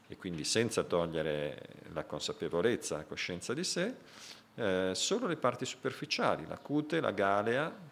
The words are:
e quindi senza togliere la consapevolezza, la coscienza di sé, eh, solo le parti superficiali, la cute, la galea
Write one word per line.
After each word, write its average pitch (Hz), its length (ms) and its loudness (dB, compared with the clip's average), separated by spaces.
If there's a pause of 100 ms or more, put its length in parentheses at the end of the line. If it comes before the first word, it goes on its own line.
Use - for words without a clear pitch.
e 95 80 -14
quindi 85 300 -6
senza 110 380 4
togliere 78 760 0 (300)
la 78 140 -4
consapevolezza, 85 920 0
la 78 60 -8
coscienza - 500 -6
di 160 100 -2
sé, 196 320 -2 (600)
eh, 95 380 2
solo 226 340 0
le 165 80 0
parti 123 300 0
superficiali, - 800 0
la - 100 -8
cute, 151 440 0
la 107 100 4
galea 104 600 4 (200)